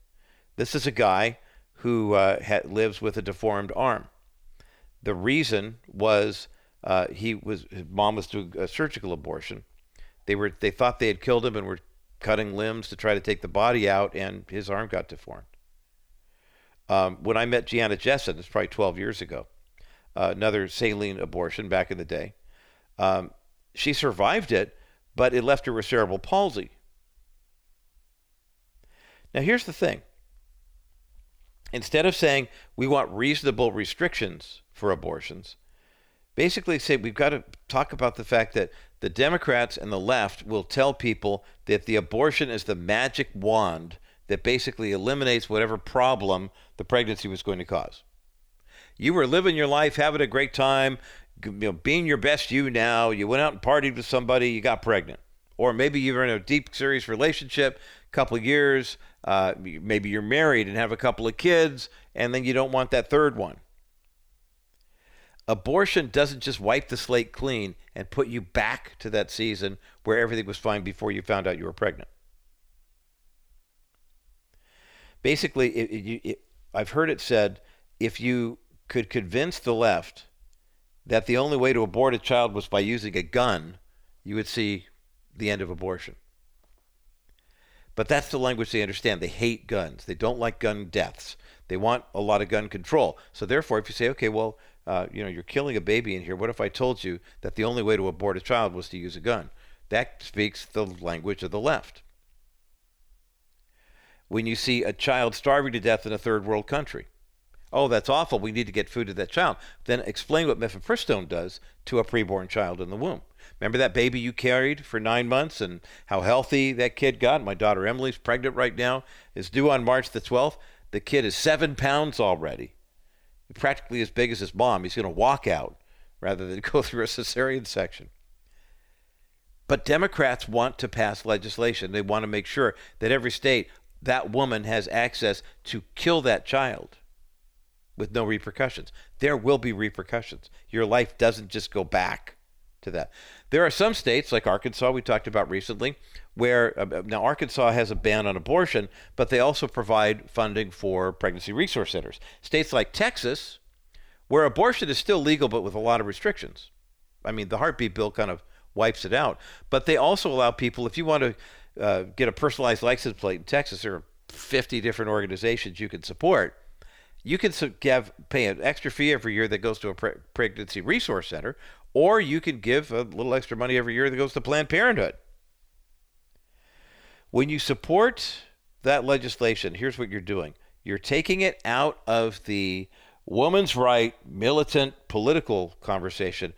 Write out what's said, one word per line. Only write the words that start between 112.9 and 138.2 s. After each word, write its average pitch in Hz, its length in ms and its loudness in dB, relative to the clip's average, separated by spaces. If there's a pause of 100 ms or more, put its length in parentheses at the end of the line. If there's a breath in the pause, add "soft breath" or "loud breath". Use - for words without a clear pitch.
the 98 60 -8
womb. 131 260 -6 (380 soft breath)
Remember 113 180 -2
that 120 160 2
baby 123 260 2
you 120 120 -4
carried 131 520 2
for 113 160 -4
nine 117 280 0
months 143 320 0
and 87 200 -6 (260 loud breath)
how 98 140 0
healthy 131 520 2
that 123 240 0
kid 135 220 2
got? 131 240 4
My 101 120 -4
daughter 98 320 2
Emily's 127 320 -2
pregnant 123 360 -2
right 123 220 0
now, 123 280 0 (300 loud breath)
is 95 140 -8
due 139 220 4
on 127 140 4
March 127 260 2
the 113 100 -6
twelfth. 127 380 0 (320 soft breath)
The 101 100 -4
kid 139 240 2
is 101 120 -2
seven 156 380 2
pounds 139 460 0
already, 78 540 0 (800)
practically 135 460 -2
as 110 100 -2
big 120 200 2
as 104 100 -4
his 95 140 -8
mom. 104 280 2
He's 90 140 -6
gonna 98 140 -2
walk 117 360 2
out 76 300 -2 (440)
rather 92 260 -4
than 92 140 -8
<laughs> - 120 -8
go 139 100 4
through 120 220 -2
a - 20 -2
cesarean 127 600 -4
section. - 440 -6 (1600)
But 139 160 0
Democrats 147 640 2
want 117 300 0
to 127 100 -4
pass 107 360 -2
legislation. 107 680 -2
They 104 100 -2
want 104 220 0
to 107 40 -6
make 104 180 -4
sure 131 280 0 (240 loud breath)
that 113 140 2
every 123 180 0
state, 123 380 2 (340 soft breath)
that 127 280 0
woman 120 340 0
has 107 240 0
access 113 540 0 (220 soft breath)
to 110 180 -8 (120)
kill 170 280 2
that 120 220 4
child - 540 -2 (1000)
with 95 160 -6
no 113 120 2